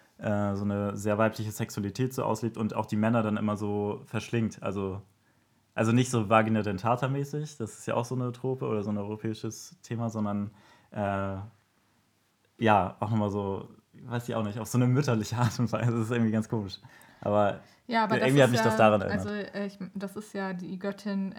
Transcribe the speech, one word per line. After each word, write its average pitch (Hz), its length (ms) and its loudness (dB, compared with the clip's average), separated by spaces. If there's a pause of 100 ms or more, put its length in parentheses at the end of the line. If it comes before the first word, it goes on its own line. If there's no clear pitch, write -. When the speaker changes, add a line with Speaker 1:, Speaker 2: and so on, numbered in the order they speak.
(180)
Speaker 1:
äh, 104 360 0
so 101 100 -2
eine 101 320 -2
sehr 104 220 0
weibliche 110 320 0
Sexualität 110 640 -4
so - 80 -4
auslebt 110 340 -2
und 110 200 -2
auch 107 100 -2
die 110 100 -4
Männer 110 280 4
dann 107 120 0
immer 104 200 -2
so 104 500 -4
verschlingt, 113 560 -2
also, 98 400 -4 (720)
also 113 180 2
nicht 123 180 4
so 113 180 0
Vagina 110 340 4
dentata-mäßig, 135 960 -2
das 107 240 -8
ist - 60 -18
ja - 80 -2
auch 117 100 0
so 127 100 -6
eine 127 180 -2
Trope 131 340 -4
oder 107 180 -2
so 107 60 -4
ein 104 80 -2
europäisches 107 840 -8
Thema, 117 280 -6
sondern, 104 400 -2 (420)
äh, 98 440 -2 (1200)
ja, 104 420 4
auch 107 100 -2
nochmal 107 200 2
so, 98 380 -4 (360)
weiß 117 240 -6
ich 120 60 -4
auch 113 100 0
nicht, 104 140 -6
auf 110 100 -6
so 123 100 0
eine 123 80 4
mütterliche 123 500 2
Art 120 220 0
und 117 140 0
Weise, 113 200 2
das 117 140 0
ist 113 40 -6
irgendwie 117 220 2
ganz 110 160 0
komisch, 104 300 -4 (420)
aber 104 400 2 (260)
Speaker 2:
Ja, 226 180 0
aber - 120 0
Speaker 1:
ja, 117 40 0
Speaker 2:
das 131 80 4
Speaker 1:
irgendwie 139 120 8
Speaker 2:
ist 135 40 10
Speaker 1:
hat 120 60 8
mich 120 100 4
Speaker 2:
ja, 110 60 4
Speaker 1:
das 113 100 4
daran 107 240 8
erinnert. 98 260 -2
Speaker 2:
also, - 80 -4
äh, 202 320 -6
ich, 196 120 -12 (160)
das 196 220 -10
ist 208 180 -12
ja 190 180 -4
die 180 260 -8
Göttin, 196 600 -4